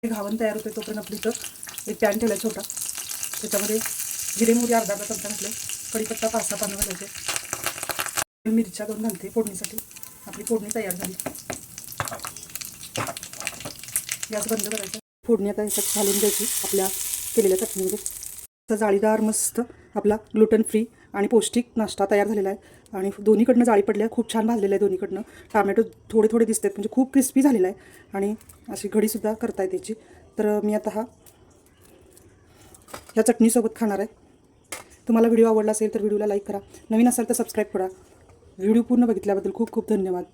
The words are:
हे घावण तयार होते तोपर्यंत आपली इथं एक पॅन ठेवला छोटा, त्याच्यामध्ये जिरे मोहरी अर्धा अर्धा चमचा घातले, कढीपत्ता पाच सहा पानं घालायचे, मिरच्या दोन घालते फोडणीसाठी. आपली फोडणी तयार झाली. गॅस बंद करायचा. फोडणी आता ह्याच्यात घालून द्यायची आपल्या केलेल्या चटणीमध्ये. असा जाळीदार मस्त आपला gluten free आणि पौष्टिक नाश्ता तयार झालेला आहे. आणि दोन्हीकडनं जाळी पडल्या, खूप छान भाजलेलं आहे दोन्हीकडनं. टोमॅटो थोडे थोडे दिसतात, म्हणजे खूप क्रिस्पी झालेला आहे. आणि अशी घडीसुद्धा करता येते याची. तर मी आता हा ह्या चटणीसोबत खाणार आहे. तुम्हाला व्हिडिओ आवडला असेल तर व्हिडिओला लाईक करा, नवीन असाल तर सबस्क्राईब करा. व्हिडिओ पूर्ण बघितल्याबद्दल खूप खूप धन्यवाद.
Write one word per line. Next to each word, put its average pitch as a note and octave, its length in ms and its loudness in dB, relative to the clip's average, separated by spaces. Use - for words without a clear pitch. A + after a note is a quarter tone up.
हे A#3 60 -2
घावण G#3 320 -4
तयार G#3+ 160 0
होते G#3+ 200 -8
तोपर्यंत G#3+ 220 -8
आपली G#3 180 -10
इथं A3+ 140 -2
एक G#3 120 -6
पॅन G#3 180 2
ठेवला G#3+ 180 0
छोटा, G#3+ 240 -4
त्याच्यामध्ये G#3+ 380 -2
जिरे A3+ 160 6
मोहरी A#3+ 180 2
अर्धा A3+ 200 2
अर्धा G#3 220 -6
चमचा G3+ 140 -8
घातले, G#3 200 -6
कढीपत्ता A3 340 -2
पाच A3 200 -2
सहा G3+ 80 -4
पानं G3 200 -4
घालायचे, G3 300 -6
मिरच्या A3 360 0
दोन G#3+ 160 -8
घालते G3 260 -4
फोडणीसाठी. G3+ 480 -4
आपली - 180 -14
फोडणी G#3+ 300 -2
तयार G3+ 200 -4
झाली. F#3 180 -8
गॅस G#3 160 -6
बंद G#3+ 260 -2
करायचा. G3 240 -8
फोडणी G3+ 220 2
आता G#3 140 -4
ह्याच्यात G#3 340 -2
घालून G3 220 0
द्यायची G#3 260 2
आपल्या G3 240 0
केलेल्या F#3+ 220 4
चटणीमध्ये. G3 400 -4
असा - 760 -8
जाळीदार G#3+ 440 2
मस्त A3 400 -2
आपला G#3 220 0
gluten A3 260 6
free A3+ 240 0
आणि G3+ 140 0
पौष्टिक A#3 500 2
नाश्ता G#3 340 0
तयार G3+ 180 4
झालेला G#3 200 0
आहे. - 300 -10
आणि G3 220 -2
दोन्हीकडनं A3 460 6
जाळी G#3+ 180 6
पडल्या, G#3+ 280 0
खूप - 220 -2
छान A3 140 2
भाजलेलं G#3 280 2
आहे G3 40 2
दोन्हीकडनं. F#3+ 420 0
टोमॅटो G3+ 280 4
थोडे A3 220 6
थोडे A3+ 120 6
दिसतात, G#3+ 260 0
म्हणजे G3+ 220 -6
खूप C4 200 2
क्रिस्पी C4+ 300 4
झालेला A3+ 260 6
आहे. F#3+ 80 -6
आणि G3+ 200 0
अशी G#3 200 -8
घडीसुद्धा G#3+ 440 0
करता A3 300 -4
येते F#3 140 -2
याची. G#3+ 180 -6
तर G#3 220 2
मी G#3 140 0
आता G#3+ 200 -2
हा G#3+ 60 -2
ह्या - 340 0
चटणीसोबत A#3 500 6
खाणार G3+ 220 0
आहे. G#3+ 100 -2
तुम्हाला A3+ 200 8
व्हिडिओ A3+ 200 8
आवडला G#3+ 220 4
असेल G#3+ 240 0
तर A3+ 40 0
व्हिडिओला G#3 280 0
लाईक G3+ 180 0
करा, G3+ 140 -6
नवीन A3+ 180 6
असाल A#3+ 200 2
तर A#3 60 0
सबस्क्राईब G#3+ 420 -2
करा. F#3 100 0
व्हिडिओ A3 240 4
पूर्ण A#3+ 240 4
बघितल्याबद्दल G3 480 0
खूप A3+ 180 -2
खूप A3 180 -2
धन्यवाद. F#3 420 0